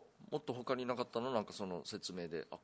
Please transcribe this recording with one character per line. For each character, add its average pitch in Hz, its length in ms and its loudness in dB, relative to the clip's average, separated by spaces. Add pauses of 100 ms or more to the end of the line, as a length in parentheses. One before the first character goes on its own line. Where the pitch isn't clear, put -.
(300)
も 151 80 2
っ - 20 -10
と - 120 -2
他 123 220 0
に 127 120 0
な 123 100 4
か 123 60 4
っ 117 60 -4
た 117 120 0
の？ 131 100 2
な 117 100 6
ん 101 40 4
か - 80 -8
そ 101 140 -2
の 87 180 -2
説 - 280 -4
明 90 140 -2
で、 80 240 -2
あ、 - 140 -8